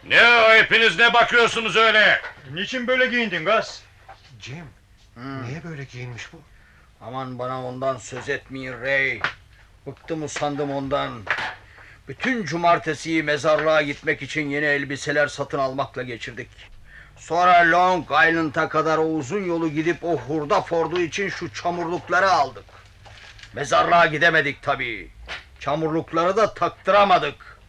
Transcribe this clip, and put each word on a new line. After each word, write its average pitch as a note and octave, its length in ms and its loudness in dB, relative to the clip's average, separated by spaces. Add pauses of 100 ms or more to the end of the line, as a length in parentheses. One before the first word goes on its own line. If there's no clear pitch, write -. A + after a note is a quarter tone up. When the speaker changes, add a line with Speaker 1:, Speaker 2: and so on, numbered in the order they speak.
Speaker 1:
Ne D3 200 6
o, A3+ 260 6
hepiniz A3 460 4
ne A#3 140 6
bakıyorsunuz A3+ 600 2
öyle? G#3+ 460 4 (320)
Speaker 2:
Niçin A3 340 -6
böyle B3+ 180 2
giyindin G#3 400 -2
Gaz? - 380 -2 (560)
Speaker 3:
Jim, C#3 260 -16 (480)
Speaker 4:
Hmm. A#2+ 340 -12
Speaker 3:
niye D3 160 -10
böyle D#3 200 -12
giyinmiş B2 500 -14
bu? C#3+ 80 -20 (600)
Speaker 4:
Aman B2+ 380 -10
bana B2+ 260 -6
ondan B2+ 320 -4
söz B2+ 320 -12
etmeyin C3 520 -8
Ray. C3+ 380 -2 (680)
Bıktım D#3 360 -10
usandım C#3+ 480 -4
ondan. C#3 400 -4 (960)
Bütün A3 380 -4
cumartesiyi E3 800 0
mezarlığa D3+ 580 2
gitmek C#3+ 400 -6
için C#3+ 280 -6
yeni D3 160 -2
elbiseler C#3+ 600 -2
satın C#3+ 320 -6
almakla C3 440 -6
geçirdik. A#2+ 460 -12 (680)
Sonra F3 540 4
Long F3+ 320 4
Island'a D#3+ 680 2
kadar D#3 280 0
o D#3+ 80 2
uzun D#3+ 380 -4
yolu E3 260 -2
gidip D#3 340 -2
o E3 140 -2
hurda D3 440 -2
Ford'u E3 400 -2
için F#3 280 -4
şu D#3 240 -10
çamurlukları F3 760 -2
aldık. C3+ 340 0 (880)
Mezarlığa E3 520 4
gidemedik D#3 560 0
tabii. A#2+ 480 -6 (500)
Çamurlukları D#3+ 800 -2
da G#3+ 160 2
taktıramadık. F3 1160 0